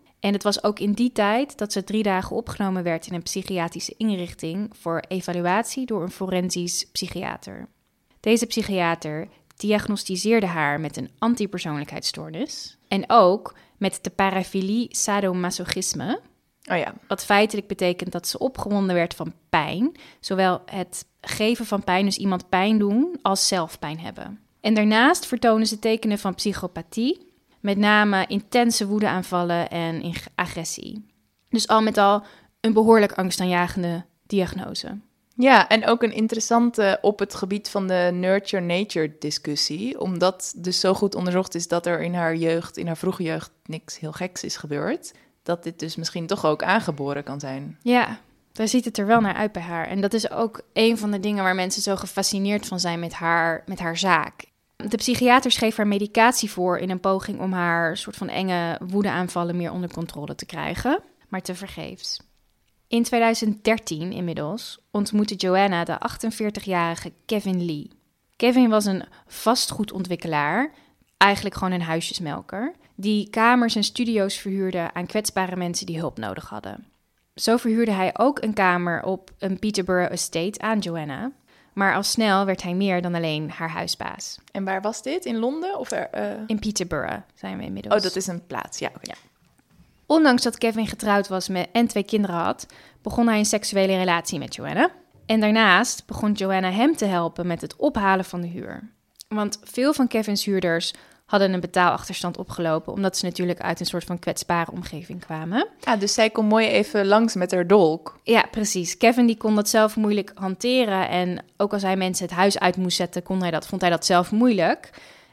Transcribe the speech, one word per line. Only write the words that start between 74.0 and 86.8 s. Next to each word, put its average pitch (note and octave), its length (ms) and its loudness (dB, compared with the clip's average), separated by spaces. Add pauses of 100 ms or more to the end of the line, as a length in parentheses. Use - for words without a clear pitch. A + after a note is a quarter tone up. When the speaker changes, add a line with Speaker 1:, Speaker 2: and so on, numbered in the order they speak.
Speaker 1:
verhuurde F#3 560 -2
aan F3+ 120 -6
kwetsbare F#3+ 500 -2
mensen F3 300 -4
die E3+ 120 -6
hulp D#3+ 200 -6
nodig G2+ 320 -8
hadden. G2+ 360 -12 (500)
Zo A#3 220 2
verhuurde A3+ 340 2
hij F#3+ 260 0
ook C#4 240 2
een G#3+ 120 -2
kamer F3+ 500 2
op - 360 -6
een F#3+ 200 -4
Peterborough F#3 520 0
estate F3 480 -4
aan A3 200 0
Joanna. E3 520 -6 (420)
Maar G3 220 2
al G3 80 0
snel G3+ 420 2
werd F#3+ 180 0
hij F3 100 -4
meer F#3 280 2
dan F3 140 -2
alleen D#3 340 -2
haar E3+ 200 -6
huisbaas. - 720 -8 (120)
Speaker 2:
En G3 120 -6
waar F#3+ 180 -4
was G#3 200 -6
dit? E4+ 240 -6
In A#3 120 -4
Londen? D#4+ 420 -4
Of - 120 -6
er, - 180 -4
eh? G#3 220 -6 (160)
Speaker 1:
In A3 120 -2
Peterborough G3 640 -4 (140)